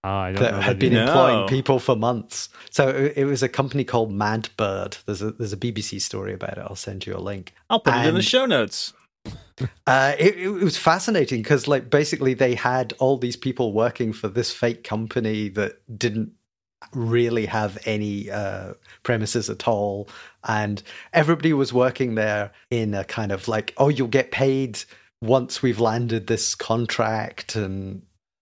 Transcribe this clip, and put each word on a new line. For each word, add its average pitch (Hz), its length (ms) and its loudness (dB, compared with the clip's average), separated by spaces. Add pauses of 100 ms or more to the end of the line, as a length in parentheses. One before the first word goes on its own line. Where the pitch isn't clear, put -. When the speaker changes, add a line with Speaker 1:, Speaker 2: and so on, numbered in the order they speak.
Speaker 1:
Oh, 95 60 -2
I 95 220 -2
don't 98 100 0
Speaker 2:
that 117 120 4
Speaker 1:
know 98 60 -2
Speaker 2:
had 113 160 0
Speaker 1:
that 98 40 -4
Speaker 2:
been 127 140 4
Speaker 1:
either. 113 100 4
Speaker 2:
employing 127 380 6
Speaker 3:
No. 95 40 0
Speaker 2:
people 131 320 2
for 123 160 2
months? 113 540 -2 (220)
So 139 180 2
it, 135 300 0
it 139 60 2
was 139 200 0
a 127 40 0
company 135 360 -2
called 113 280 0
Madbird. 101 920 -2
There's 101 180 -6
a, 107 80 -4
there's 107 220 -6
a 107 40 -6
B 120 140 -4
B 104 100 -6
C 101 200 -8
story 98 340 -6
about 92 240 -8
it. - 0 -
I'll 98 160 -10
send 98 320 -10
you 101 100 -8
a 90 40 -8
link. 95 340 -10 (160)
Speaker 3:
I'll 220 80 2
put 135 160 2
it 120 40 2
in 156 160 4
the 180 40 4
Speaker 2:
And 196 60 2
Speaker 3:
show 254 220 4
notes. 131 460 0 (960)
Speaker 2:
Uh, 135 320 4
it, 180 200 6
it 185 100 -4
was 185 280 0
fascinating 165 680 2
'cause, 143 240 2
like, 131 200 0
basically 143 460 2
they 123 220 2
had 123 420 0
all 131 180 4
these 123 200 -4
people 123 360 -2
working 113 400 0
for - 160 -8
this 107 240 -2
fake 117 300 -2
company 110 680 -4
that 101 240 -4 (220)
didn't 110 360 -2 (600)
really 117 540 2
have 107 380 -2
any, 104 440 -4
uh, 98 440 -6 (320)
premises 110 440 0
at - 200 -4
all. 101 400 -2 (400)
And 107 340 -2 (300)
everybody 156 400 2
was 135 200 2
working 123 440 2
there 104 340 0 (220)
in 113 200 0
a 98 120 -2
kind 107 260 -4
of, 95 160 -4
like, 107 300 -2
"Oh, 139 120 4
you'll 131 200 0
get 127 240 0
paid 135 480 0 (400)
once 123 420 2
we've 117 160 2
landed 117 480 0
this - 300 -2
contract." 110 1000 -2
And 98 480 -6 (400)